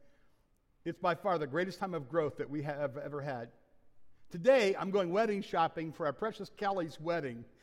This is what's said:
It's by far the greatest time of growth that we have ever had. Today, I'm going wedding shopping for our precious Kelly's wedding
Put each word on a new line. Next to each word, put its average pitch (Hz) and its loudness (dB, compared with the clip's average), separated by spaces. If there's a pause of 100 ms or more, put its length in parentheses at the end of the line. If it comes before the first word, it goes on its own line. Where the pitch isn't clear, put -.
(840)
It's 165 -6
by 180 4
far 175 2
the 151 0
greatest 170 -2
time 190 -4
of 143 -4
growth 151 0
that 127 -4
we 143 -4
have 143 -2
ever 143 -6
had. 123 -6 (800)
Today, 196 6
I'm 180 -2
going 185 2
wedding 208 2
shopping 165 0
for 160 -2
our 139 0
precious 208 -4
Kelly's 190 -2
wedding 147 -2 (180)